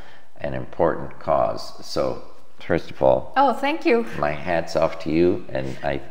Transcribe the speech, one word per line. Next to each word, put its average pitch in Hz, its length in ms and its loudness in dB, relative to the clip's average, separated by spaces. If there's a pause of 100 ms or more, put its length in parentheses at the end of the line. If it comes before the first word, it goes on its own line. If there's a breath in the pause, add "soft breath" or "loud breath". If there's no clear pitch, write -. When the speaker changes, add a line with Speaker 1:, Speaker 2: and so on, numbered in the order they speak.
(420 loud breath)
Speaker 1:
and 69 120 -4
important 67 680 -2
cause. 58 680 0
So 65 380 -2 (420)
first - 260 0
of - 100 -4
all, 64 340 4
Speaker 2:
Oh, 269 180 6
thank 285 320 -2
you. 233 200 4 (140)
Speaker 1:
my - 120 0
hat's 82 440 -2
off 80 280 2
to 78 60 -4
you, 87 400 4
and 67 340 -2
I, 69 280 -2